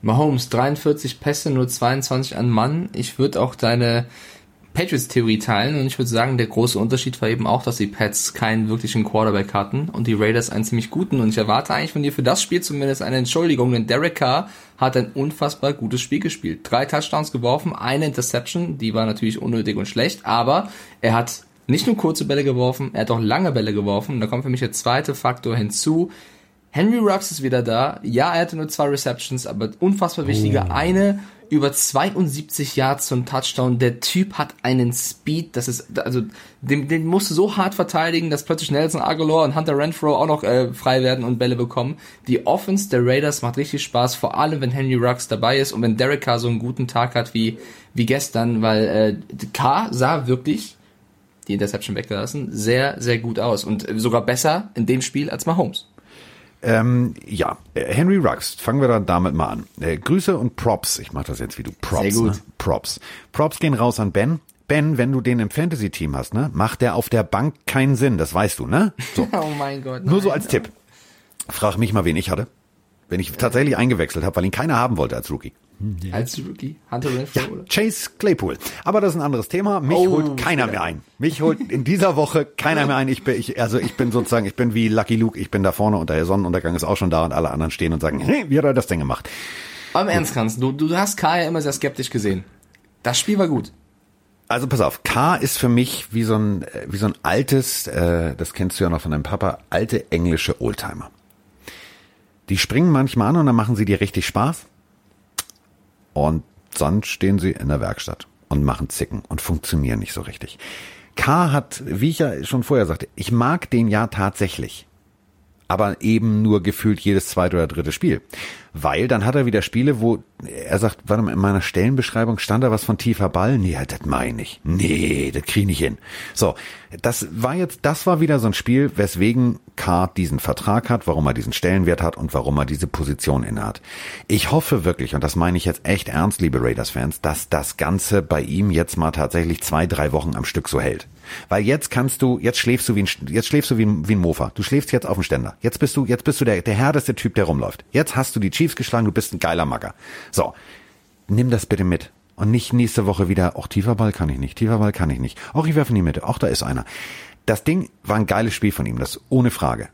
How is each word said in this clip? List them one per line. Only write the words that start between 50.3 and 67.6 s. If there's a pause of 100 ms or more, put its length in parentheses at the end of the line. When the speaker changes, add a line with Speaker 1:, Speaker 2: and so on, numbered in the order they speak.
Speaker 1:
die
Interception
weggelassen,
sehr,
sehr
gut
aus
und
sogar
besser
in
dem
Spiel
als
Mahomes. (760)
Speaker 2:
Ähm, (100)
ja, (160)
äh,
Henry
Ruggs,
fangen
wir
dann
damit
mal
an. (180)
Äh,
Grüße
und
Props,
ich
mach
das
jetzt
wie
du, (100)
Props,
Speaker 1:
Sehr
gut.
Speaker 2:
ne? (220)
Props. (320)
Props
gehen
raus
an
Ben. (280)
Ben,
wenn
du
den
im
Fantasy-Team
hast,
ne,
macht
der
auf
der
Bank (100)